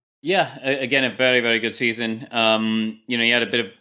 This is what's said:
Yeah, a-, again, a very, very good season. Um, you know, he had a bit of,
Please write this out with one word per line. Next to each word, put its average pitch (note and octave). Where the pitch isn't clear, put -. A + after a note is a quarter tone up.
Yeah, D3
a-, C3+
again, C3+
a A#2
very, B2+
very A#2
good A2
season. A2+
Um, A2
you B2
know, A#2
he A#2
had A#2+
a -
bit A#2+
of, G2